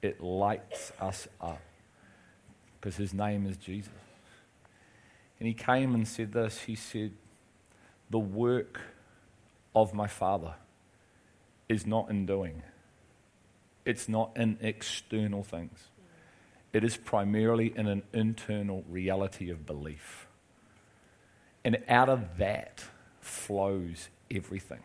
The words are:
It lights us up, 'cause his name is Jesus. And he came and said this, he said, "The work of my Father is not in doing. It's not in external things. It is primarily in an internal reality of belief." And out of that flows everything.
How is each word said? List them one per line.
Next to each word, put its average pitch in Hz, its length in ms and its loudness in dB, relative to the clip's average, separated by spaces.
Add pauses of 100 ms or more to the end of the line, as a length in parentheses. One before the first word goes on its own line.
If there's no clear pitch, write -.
It - 180 -2
lights 95 800 -2
us 95 300 -6 (100)
up, 85 220 -8 (1200)
'cause 98 160 -6
his 98 160 -2
name 101 320 0
is 95 100 -4
Jesus. 98 380 -10 (1500)
And 110 80 -2
he 113 60 0
came 127 420 2
and 113 100 4
said 110 280 -6
this, 110 300 0
he 113 120 -6
said, 107 380 -6 (960)
"The 113 100 4
work 110 640 0 (920)
of 107 200 6
my 104 140 0
Father 92 480 -2 (1120)
is 104 160 2
not 107 240 0
in 101 160 0
doing. 90 380 -2 (1200)
It's - 240 -2
not 110 280 0
in 113 240 2
external 107 800 -2
things. 85 480 -10 (840)
It 110 100 4
is 117 140 0
primarily 110 800 4
in 107 120 2
an 98 160 2 (100)
internal 104 680 0
reality 92 680 -2
of 80 160 -8
belief." 76 640 -10 (1400)
And 120 240 4
out 123 200 8
of 110 300 2
that - 480 -2 (360)
flows 98 880 -4 (200)
everything. 95 560 -8